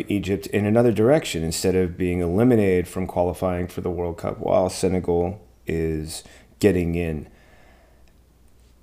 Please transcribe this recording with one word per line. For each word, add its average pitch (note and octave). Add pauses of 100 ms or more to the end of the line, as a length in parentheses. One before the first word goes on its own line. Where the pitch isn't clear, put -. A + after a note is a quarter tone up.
Egypt F#2+
in G2+
another A#2
direction G#2+
instead F2+
of F2+
being F2+
eliminated F#2+
from F#2
qualifying F2+
for -
the F#2
World E2+
Cup G2+
while F#2
Senegal F2+ (280)
is D#2+ (360)
getting F2
in. D#2+ (1600)